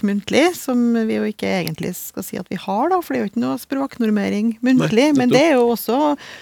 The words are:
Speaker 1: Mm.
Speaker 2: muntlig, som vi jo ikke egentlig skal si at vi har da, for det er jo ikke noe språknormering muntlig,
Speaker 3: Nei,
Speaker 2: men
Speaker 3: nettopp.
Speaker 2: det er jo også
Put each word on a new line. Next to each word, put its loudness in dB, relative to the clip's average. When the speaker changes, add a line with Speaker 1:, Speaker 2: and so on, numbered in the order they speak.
Speaker 1:
Mm. -2
Speaker 2:
muntlig, 2
som 0
vi 0
jo -2
ikke -4
egentlig -4
skal -12
si -10
at -10
vi -6
har -2
da, 0
for -8
det -2
er -2
jo -6
ikke -2
noe -4
språknormering -2
muntlig, 4
Speaker 3:
Nei, 4
Speaker 2:
men 4
Speaker 3:
nettopp. 4
Speaker 2:
det 6
er 4
jo 4
også 0